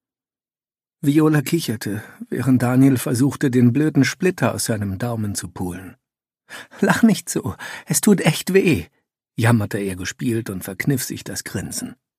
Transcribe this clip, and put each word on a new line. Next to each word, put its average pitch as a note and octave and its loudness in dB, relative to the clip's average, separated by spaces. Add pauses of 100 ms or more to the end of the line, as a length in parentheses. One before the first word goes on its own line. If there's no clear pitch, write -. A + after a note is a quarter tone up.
(1000)
Viola D3+ 4
kicherte, A#2+ -4 (260)
während B2+ 2
Daniel B2+ 4
versuchte, C#3 0
den A#2+ 6
blöden C#3+ 2
Splitter F3+ 0
aus G#2 -6
seinem G2+ -4
Daumen A2 -6
zu F#2 -8
pulen. F2+ -12 (840)
„Lach G3+ 4
nicht - 2
so, - -6 (300)
es - -2
tut G3 4
echt - 0
weh“, F3 2 (460)
jammerte A2+ 2
er G2 -4
gespielt A2+ -6
und F#2+ -10
verkniff B2+ -2
sich - -10
das - -10
Grinsen. - -10 (220)